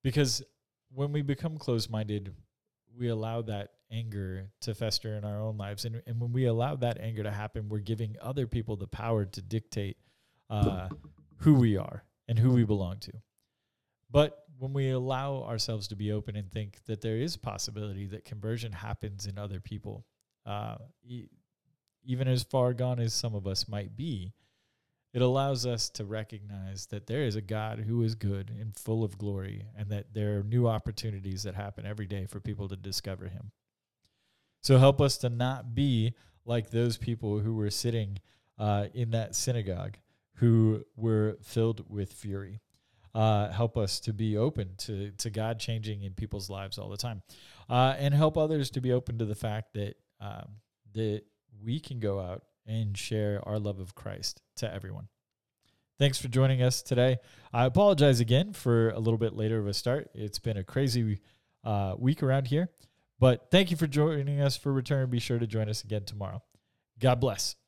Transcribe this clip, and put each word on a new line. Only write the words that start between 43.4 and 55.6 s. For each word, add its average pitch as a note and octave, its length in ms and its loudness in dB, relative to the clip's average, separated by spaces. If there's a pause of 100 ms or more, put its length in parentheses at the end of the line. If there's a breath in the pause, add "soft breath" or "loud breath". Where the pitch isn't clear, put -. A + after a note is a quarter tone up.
help A2 280 0
us G2+ 220 0
to A2+ 140 -4
be G#2+ 240 0
open A2 400 0
to, G2+ 400 -6
to - 120 -4
God A2 300 -4
changing G#2+ 440 -6
in G2 100 -8
people's G2 360 -8
lives G2 280 -8
all G2 100 -10
the G2 80 -10
time. G#2+ 260 -8 (480 loud breath)
Uh, B2+ 300 6
and C#3+ 140 2
help D#3 240 6
others D#3 320 2
to C3+ 100 -4
be B2+ 140 2
open B2 240 0
to A#2 80 0
the G#2 100 -2
fact G#2+ 380 -6
that, G#2 220 -4 (260)
um, G2+ 260 -12 (460)
that G#2+ 300 -2 (380)
we A#2 200 -4
can B2+ 180 -10
go G2+ 220 0
out F2+ 220 -8 (220)
and A2 320 -2
share G#2 500 0
our G#2+ 120 -2
love G#2 200 -4
of F#2 160 -12
Christ G2 460 -10 (140)
to - 180 -6
everyone. G2 360 -10 (880)